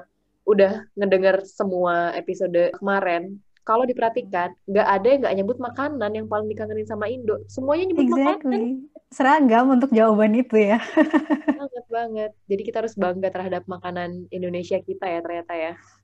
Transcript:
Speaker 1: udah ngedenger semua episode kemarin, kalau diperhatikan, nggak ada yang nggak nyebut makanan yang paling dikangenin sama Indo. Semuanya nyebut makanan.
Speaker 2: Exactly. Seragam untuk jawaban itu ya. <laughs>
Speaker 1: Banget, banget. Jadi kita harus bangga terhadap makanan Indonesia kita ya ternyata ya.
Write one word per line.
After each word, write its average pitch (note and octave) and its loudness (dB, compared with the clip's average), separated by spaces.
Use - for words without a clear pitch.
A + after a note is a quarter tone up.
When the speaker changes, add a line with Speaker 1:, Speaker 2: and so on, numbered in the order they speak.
Speaker 1:
udah G3 6
ngedenger F#3+ 2
semua F3+ -2
episode F3 -2
kemarin, G3 -2
kalau A3+ 2
diperhatikan, A3+ -2
nggak G3+ 2
ada G3 2
yang C#4 6
nggak G#3 0
nyebut G3 -2
makanan B3 -4
yang A3 -8
paling G#3+ -4
dikangenin G#3+ -6
sama G#3+ -6
Indo. A#3 -4
Semuanya D4+ -2
nyebut D4 2
makanan. B3 2
Speaker 2:
Exactly. B3 -2
Seragam C4 4
untuk C4 4
jawaban A3 4
itu B3 0
ya. G#3+ 4
<laughs> - -12
Speaker 1:
Banget, C#4 -10
banget. A3 -4
Jadi G3 -2
kita A3+ -8
harus A3 -4
bangga F#3 -2
terhadap F#3 -6
makanan F3+ -8
Indonesia F3+ -4
kita F#3+ -8
ya E3+ -4
ternyata E3+ -8
ya. E3 -6